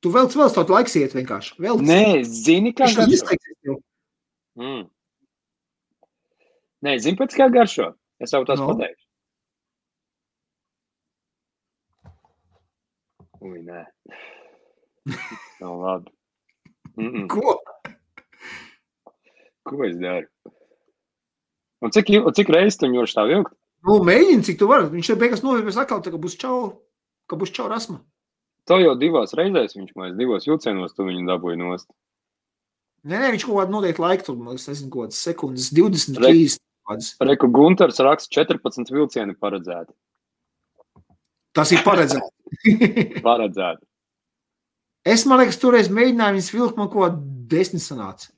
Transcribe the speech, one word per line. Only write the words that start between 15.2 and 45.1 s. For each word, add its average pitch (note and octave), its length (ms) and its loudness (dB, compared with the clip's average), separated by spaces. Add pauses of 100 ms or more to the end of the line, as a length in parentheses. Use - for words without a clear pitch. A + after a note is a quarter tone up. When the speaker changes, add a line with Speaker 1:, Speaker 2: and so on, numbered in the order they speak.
Speaker 2:
Nav F2 180 -14
labi. F#2 320 -10 (760)
Mm-mm. A2+ 360 -10
Speaker 1:
Ko? G#3+ 300 -2 (2000)
Speaker 2:
Ko - 220 -14
es F#2 140 -4
daru? F2+ 300 -8 (1600)
Un A2+ 80 -4
cik G#3 200 2
il-, G#3 200 4
cik G3+ 200 0
reizes F#3+ 280 4
tu D3 80 -2
viņu B2 140 0
vari A2+ 140 -4
tā G#2+ 120 0
vilkt? E3+ 280 0 (300)
Speaker 1:
Nu, G3+ 140 4
mēģini, G#3+ 480 6
cik F3 120 -4
tu G3+ 100 4
vari. A#3 220 4
Viņš E3+ 200 -6
te A3 80 2
beigās G#3+ 240 0
novirbēs A3+ 360 -2
atkal, B3 240 -4
tā F#3 100 -12
kā E3+ 80 -10
būs E3 180 -10
čau, B3+ 180 -6 (760)
ka E3 80 -8
būs F#3 120 -6
čau A#3 180 -10
rasma. G#3+ 320 -10 (680)
Speaker 2:
To F3+ 100 6
jau E3 160 6
divās C3+ 400 0
reizēs D#3+ 400 -2
viņš F#2+ 220 -16
mēs, F#2 180 -12
divos A2+ 320 -4
vilcienos G#2 480 -4
tu - 80 -8
viņu F#2 240 -6
dabūji F2 320 -4
nost. F2+ 300 -8 (1160)
Speaker 1:
Nē, E3+ 140 -8
nē, C4 140 -2
viņš G#3 160 -6
kaut G#3 100 -2
kādu F#3+ 160 -2
noteiktu F3 300 -2
laiku F#3 240 -2
tur, C3+ 100 -8
man A#2+ 160 -14
liekas, B2+ 160 -16
nezinu, C#3 220 -12
kaut B2 160 -10
kādas - 160 -10
sekundes, C3 480 -8
divdesmit, D#3 500 2
Speaker 2:
Re-, C3 80 8
Speaker 1:
trīsdesmit E3 320 4 (220)
kādas. G#2+ 240 -10 (100)
Speaker 2:
Reku C3+ 320 2
Gunters D#3 480 6
raksta, C#3 320 2
četrpadsmit C3+ 640 -4
vilcieni B2+ 400 -4
paredzēti. F2+ 560 -8 (1700)
Speaker 1:
Tas D#3 180 2
ir - 80 2
paredzēti. D#3 480 2 (480)
<laughs> - 480 0
Speaker 2:
Paredzēti. G2 560 -2 (1200)
Speaker 1:
Es, A3+ 200 4